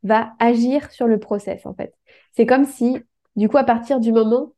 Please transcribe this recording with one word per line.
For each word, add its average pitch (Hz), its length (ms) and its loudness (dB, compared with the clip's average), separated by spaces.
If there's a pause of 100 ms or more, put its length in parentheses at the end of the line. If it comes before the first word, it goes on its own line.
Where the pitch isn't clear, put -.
va 220 360 0
agir 240 540 0
sur 247 140 -4
le 220 120 2
process, 202 480 -8
en 190 80 -14
fait. - 200 -14 (380)
C'est 233 140 2
comme 262 180 4
si, 254 340 -4 (380)
du 208 120 0
coup, 285 100 2
à 262 60 2
partir 240 360 -2
du 226 120 0
moment 226 460 0